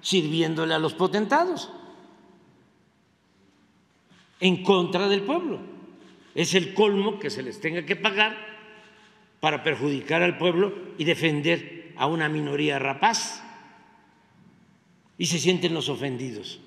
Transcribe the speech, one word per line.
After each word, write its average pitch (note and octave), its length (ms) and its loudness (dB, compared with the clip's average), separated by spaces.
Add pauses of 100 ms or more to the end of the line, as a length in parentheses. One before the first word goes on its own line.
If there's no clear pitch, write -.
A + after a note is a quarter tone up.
sirviéndole D#3+ 720 0
a D#3+ 40 2
los D#3 160 0
potentados, A3+ 760 0 (2750)
en F3+ 240 2
contra F3+ 460 4
del G3 140 2
pueblo. C#4 500 -4 (640)
Es E3+ 200 0
el F#3 200 2
colmo G3+ 440 4
que D3 120 -4
se C3 120 -8
les A#2 180 -10
tenga D#3+ 260 -4
que G3 80 2
pagar G#3+ 420 0 (1040)
para D3+ 220 0
perjudicar D3 600 0
al F3 140 2
pueblo F3+ 380 2 (240)
y D#3+ 60 -2
defender D#3 920 0
a C3 100 0
una D#3+ 220 0
minoría D3 500 0
rapaz. C#3 640 0 (1800)
Y F3 100 -2
se E3 120 0
sienten F3 360 2
los D3 140 -2
ofendidos. B2+ 800 -6